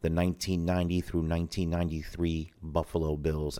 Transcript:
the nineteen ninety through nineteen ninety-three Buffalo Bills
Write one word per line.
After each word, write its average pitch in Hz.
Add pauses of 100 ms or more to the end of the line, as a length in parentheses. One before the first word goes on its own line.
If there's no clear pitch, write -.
the 85
nineteen 87
ninety 90
through 85
nineteen 82
ninety-three 80 (100)
Buffalo 78
Bills 76